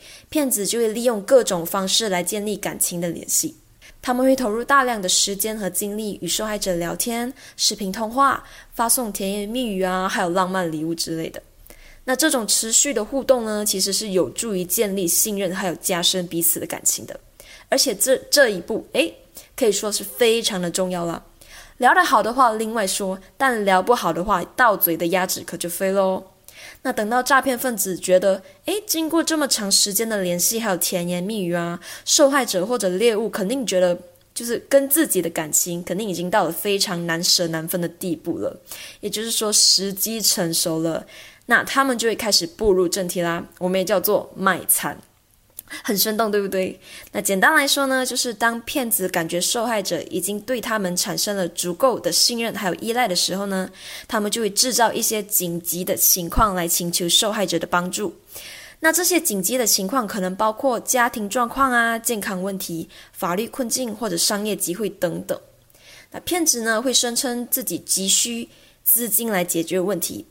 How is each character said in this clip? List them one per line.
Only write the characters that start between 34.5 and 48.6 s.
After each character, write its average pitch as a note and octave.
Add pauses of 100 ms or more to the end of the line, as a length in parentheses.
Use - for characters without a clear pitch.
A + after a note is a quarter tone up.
跟 C#4
自 D4+
己 F#3
的 -
感 D#3+
情 F3
肯 F3
定 G#3+
已 F3+
经 F3
到 G3+
了 D3+
非 G3+
常 F3
难 E3+
舍 E3+
难 D#3+
分 F3+
的 E3+
地 E3+
步 -
了， C3+ (420)
也 G3+
就 G#3
是 A3+
说 G#3+
时 -
机 G#3+
成 F3
熟 E3
了， E3 (440)
那 A#3
他 C4+
们 B3+
就 A3
会 G#3+
开 G#3+
始 F3+
步 G#3+
入 F#3
正 F3+
题 F3+
啦， E3+ (140)
我 F3+
们 F#3
也 F#3
叫 F#3+
做 G3
卖 F#3
惨。 - (840)
很 G#3
生 G#3+
动， A3
对 G#3
不 G3
对？ F#3+ (360)
那 G#3
简 G3+
单 C#4+
来 C#4+
说 C#4
呢， C4
就 A#3+
是 B3
当 A#3